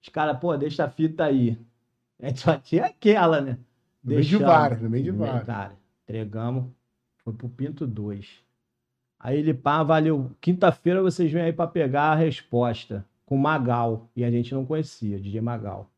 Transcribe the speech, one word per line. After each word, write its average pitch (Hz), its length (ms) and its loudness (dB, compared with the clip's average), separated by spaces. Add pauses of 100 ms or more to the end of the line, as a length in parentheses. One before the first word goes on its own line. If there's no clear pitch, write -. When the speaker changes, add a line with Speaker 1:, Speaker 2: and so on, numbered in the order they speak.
Speaker 1:
Os - 80 -20
caras, 151 300 -2
"Pô, 170 180 0
deixa 151 280 -2
a 135 40 -6
fita 160 360 -2
aí." 123 340 2 (640)
A 123 60 -8
gente 131 120 -6
só 160 180 2
tinha 190 280 -2
aquela, 185 560 4
né? 127 160 -6 (460)
Speaker 2:
No 123 60 -8
meio 117 140 2
de 143 60 0
Speaker 1:
Deixamos. 196 260 4
Speaker 2:
várias, 131 260 2
no 113 80 -4
meio 123 140 -2
de 175 80 -4
Speaker 1:
No 202 80 -4
meio, 147 120 0
Speaker 2:
várias. 117 160 -4
Speaker 1:
cara, 101 240 -8 (320)
entregamos. 113 600 -6 (580)
Foi 113 100 -8
pro 120 160 -12
Pinto 147 360 -8
dois. 104 420 -8 (920)
Aí 131 180 -2
ele, 151 160 2
"Pá, 147 300 2
valeu. 156 480 2 (100)
Quinta-feira 180 600 2
vocês 175 300 0
vêm 170 120 0
aí 165 100 0
pra 165 140 -2
pegar 147 440 0
a 151 40 4
resposta 120 920 -2 (200)
com 139 100 -2
o 135 40 2
Magal." 120 760 0
E 120 80 -4
a 120 80 0
gente 120 220 -2
não 135 120 -4
conhecia, 131 540 -6
D 98 100 -10
J 110 120 -6
Magal. 107 460 -8 (100)